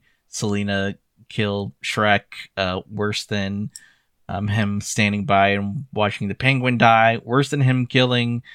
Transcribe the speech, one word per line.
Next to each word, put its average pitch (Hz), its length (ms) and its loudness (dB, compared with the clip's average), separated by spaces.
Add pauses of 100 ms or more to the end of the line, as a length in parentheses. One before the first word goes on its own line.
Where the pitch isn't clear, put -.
(280)
Selina 101 680 -4 (320)
kill 101 460 -4 (100)
Shrek, 104 380 2 (340)
uh, 92 240 -2 (100)
worse 104 360 -4
than, 101 440 -4 (580)
um, 101 200 -4
him 101 320 0
standing 104 460 -2
by 98 220 4
and 101 440 -2
watching 104 360 -2
the 98 60 -4
Penguin 127 440 0
die, 113 460 4
worse 135 260 0
than 147 100 -2
him 127 260 2
killing, 123 560 0 (120)